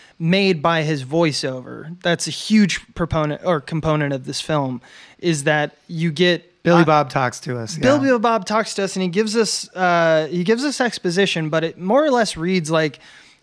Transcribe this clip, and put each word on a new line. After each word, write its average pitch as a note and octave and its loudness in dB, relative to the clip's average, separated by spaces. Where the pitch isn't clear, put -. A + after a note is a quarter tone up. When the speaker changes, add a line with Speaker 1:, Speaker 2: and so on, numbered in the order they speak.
Speaker 1:
made F#3 2
by E3 2
his D3 -2
voiceover. C3 -2
That's E3+ 0
a E3 -6
huge G#3 2
proponent D#3 -2
or E3+ 2
component D3+ -2
of C3 -6
this C3+ -8
film, C3+ -2
is D#3+ -2
that D3+ 0
you E3+ -2
get E3+ 0
Speaker 2:
Billy E3+ 6
Speaker 1:
I - 6
Speaker 2:
Bob D3 4
talks B2+ -2
to B2 -6
us, A2+ -8
Speaker 1:
Billy C4+ 2
Speaker 2:
yeah. B3+ 4
Speaker 1:
Bob A3+ 0
talks G#3+ -2
to G3+ -2
us, F#3 -8
and F#3+ -2
he F#3 -2
gives G#3 -2
us, - 0
uh, E3 2
he F3 -2
gives A3+ 2
us C#4+ -4
exposition, F3+ 0
but D#3+ 0
it D#3+ -8
more G#3 2
or D4 2
less A3+ 0
reads E3 -2
like D#3+ 0